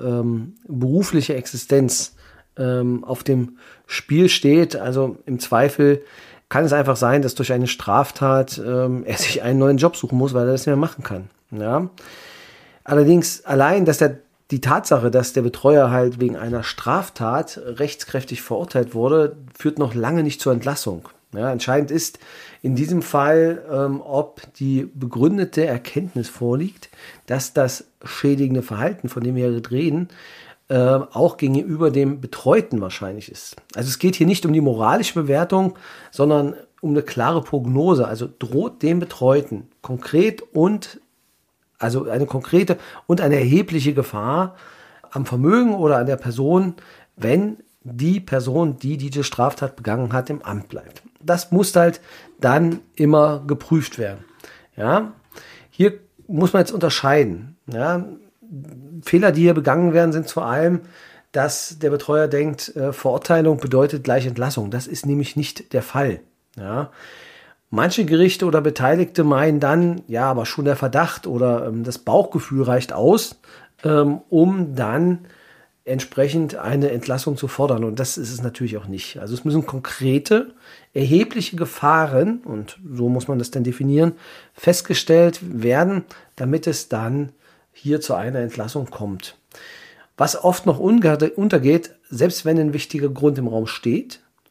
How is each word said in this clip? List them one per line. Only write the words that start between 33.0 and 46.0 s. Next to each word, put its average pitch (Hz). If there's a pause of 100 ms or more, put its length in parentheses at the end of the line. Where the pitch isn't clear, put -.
ist. - (200)
Also 123
es 127
geht 180
hier 160
nicht 185
um 151
die 156
moralische 131
Bewertung, 175 (320)
sondern 147 (260)
um 156
eine 147
klare 143
Prognose. 135
Also 113 (120)
droht 143
dem 170
Betreuten 135 (160)
konkret 170 (120)
und, 190 (800)
also 117
eine 131
konkrete 170 (280)
und 175
eine 143
erhebliche 143
Gefahr 139 (560)
am 139
Vermögen 202
oder 151
an 123